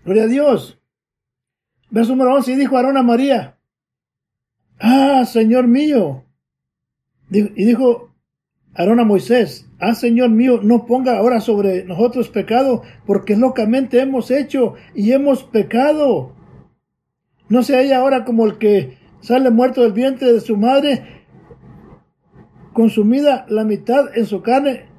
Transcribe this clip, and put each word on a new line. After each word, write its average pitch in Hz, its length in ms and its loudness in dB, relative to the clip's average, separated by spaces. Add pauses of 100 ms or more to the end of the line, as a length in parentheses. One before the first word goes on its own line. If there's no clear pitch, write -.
Gloria 202 200 0
a 220 40 0
Dios. 254 500 -2 (1120)
Verso 226 220 0
número 254 220 2
once, 254 180 0
y 262 40 -2
dijo 269 200 0
Aarón 269 200 0
a 262 60 2
María, 240 560 0 (1200)
"Ah, 262 480 2
Señor 233 400 2
mío." 233 580 0 (1040)
Di-, 202 280 0
y 190 80 -2
dijo 240 500 0 (600)
Aarón 214 260 2
a 240 40 2
Moisés, 208 640 0 (120)
"Ah, 214 160 -2
Señor 240 340 0
mío, 233 320 2
no 233 240 2
ponga 247 320 -2
ahora 233 220 0
sobre 196 440 -2
nosotros 226 440 -4
pecado, 233 540 -2 (240)
porque 202 300 -2
locamente 247 640 0
hemos 262 300 -4
hecho 254 440 -2 (200)
y 208 160 -2
hemos 269 320 0
pecado. 247 920 -2 (1120)
No 240 160 2
sea 262 180 0
ella 269 160 2
ahora 254 260 0
como 226 220 0
el 214 120 -4
que 202 380 0 (240)
sale 254 300 0
muerto 247 320 2
del 226 100 2
vientre 254 400 0
de 226 80 2
su 220 160 -4
madre, 262 680 -2 (1500)
consumida 233 760 0
la 214 160 -4
mitad 233 520 -2
en 226 100 -2
su 196 160 -8
carne." 262 460 -2 (100)